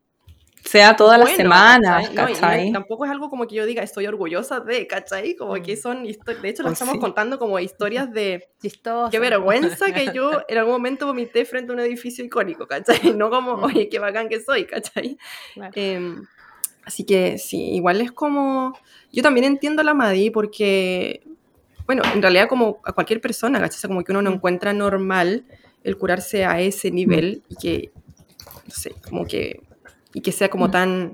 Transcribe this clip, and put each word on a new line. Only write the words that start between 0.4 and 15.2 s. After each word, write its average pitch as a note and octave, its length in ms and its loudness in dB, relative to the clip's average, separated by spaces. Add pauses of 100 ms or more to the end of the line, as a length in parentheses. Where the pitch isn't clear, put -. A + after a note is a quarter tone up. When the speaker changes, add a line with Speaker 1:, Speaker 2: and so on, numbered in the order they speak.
Speaker 1:
sea G#3+ 320 10
toda G#3+ 220 10
la A#3 60 10
Speaker 2:
Bueno, D#4 140 4
Speaker 1:
semana, G3+ 420 10
Speaker 2:
¿cachai? F3+ 340 2
No, - 140 0
y A#3+ 60 -4
no E3+ 160 2
es, E3+ 160 2
Speaker 1:
¿cachai? A3 60 0
Speaker 2:
tampoco A3 320 -6
es C#4 60 -4
algo C#4+ 200 -8
como A#3+ 160 -6
que A3 100 -10
yo G#3+ 100 -2
diga, A#3 160 -4
"Estoy G#3 240 -8
orgullosa G#3 540 -6
de", A3 260 -6
¿cachai? G3 500 -8
Como G3+ 180 -8
que F#3+ 200 -8
Speaker 3:
Mm. - 60 -8
Speaker 2:
son B3 260 -8
histo-, A3 340 -10
de F#3+ 80 -8
hecho, A#3+ 140 -8
las B3+ 80 -2
Speaker 1:
Oh, - 40 -2
Speaker 2:
estamos B3+ 200 -4
Speaker 1:
sí. B3 60 -6
Speaker 2:
contando A#3 380 -4
como G#3 200 -2
historias A3 540 -6
de G3 420 -6
Speaker 3:
<laughs> - 80 -20
Chistosa. A#3 480 -6
Speaker 2:
qué A3 80 0
vergüenza B3 720 2
que C#4+ 200 -2
yo C4 180 -2
Speaker 1:
<laughs> D4+ 180 -2
Speaker 2:
en A3+ 100 -2
algún A3+ 160 2
momento C4 320 -4
vomité A#3+ 380 -2
frente B3 280 -8
a - 20 -6
un A#3+ 60 -4
edificio A#3+ 440 -6
icónico, G3 420 -6
¿cachai? C#3+ 320 -4
<laughs> A3+ 200 2
No G#3+ 120 0
como, B3 240 -2
Speaker 3:
Ujú. - 120 -2
Speaker 2:
"Oye, G#3 220 0
qué G#3+ 100 -4
bacán G#3 300 -4
que A3 120 -6
soy", A#3+ 260 -2
¿cachai? - 500 -10 (380)